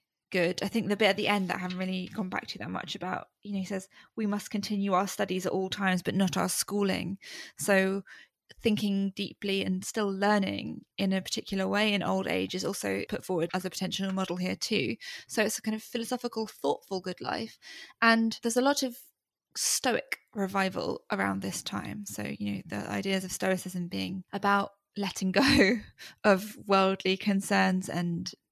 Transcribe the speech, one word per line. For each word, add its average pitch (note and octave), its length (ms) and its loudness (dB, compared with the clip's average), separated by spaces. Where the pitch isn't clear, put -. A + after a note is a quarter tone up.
good. F3+ 320 0
I G3 60 0
think G#3+ 200 -2
the G3+ 100 0
bit G#3+ 100 6
at F#3+ 80 4
the G#3 120 0
end G3 200 2
that F3+ 80 -2
I F#3 40 -6
haven't F3+ 180 -6
really F#3 340 -4
gone F#3 160 -4
back G3 200 -6
to - 100 -10
that - 120 -8
much - 240 -8
about, - 340 -6
you G#3 120 -8
know, G3 60 -2
he F#3 40 -2
says, F#3+ 240 -6
"We A3 100 -2
must G#3 240 -4
continue G3+ 420 -2
our F#3 160 2
studies F#3 380 -2
at - 60 0
all F#3+ 180 0
times, F#3 320 2
but - 120 0
not F#3+ 220 2
our F#3 140 2
schooling." G3 680 0
So F#3+ 460 4
thinking G3 560 2
deeply G3 480 -4
and F#3 200 -2
still G#3 260 -2
learning G3+ 720 0
in F#3+ 140 2
a F#3+ 100 0
particular - 460 -4
way G#3 240 2
in G3+ 100 2
old F#3+ 240 0
age - 280 0
is F#3 100 -4
also - 440 -2
put - 160 -6
forward F3 300 -2
as F#3 100 -2
a F#3 60 -4
potential F#3+ 420 -4
model F#3+ 240 -2
here F#3 200 -2
too. G#3 400 -2
So - 160 0
it's G#3+ 160 0
a - 40 -16
kind A3 120 -2
of A3 80 -6
philosophical, A#3 640 -4
thoughtful - 540 -4
good F#3 200 -8
life. - 380 -6
And A3+ 420 4
there's A#3 140 0
a B3 60 4
lot C#4+ 200 4
of B3 140 -2
Stoic - 640 0
revival F#3+ 680 0
around G3 300 0
this G3 200 -4
time. G#3 440 -6
So, G#3 160 -8
you G3+ 160 -2
know, F#3+ 120 -4
the G#3 240 -6
ideas G3 340 0
of F#3 80 -10
Stoicism F#3 560 -2
being F#3+ 440 -6
about G3+ 380 2
letting F#3+ 360 -2
go B3 440 8
<laughs> - 240 -8
of G3+ 320 4
worldly F#3+ 500 4
concerns F#3+ 720 2
and F3 420 -2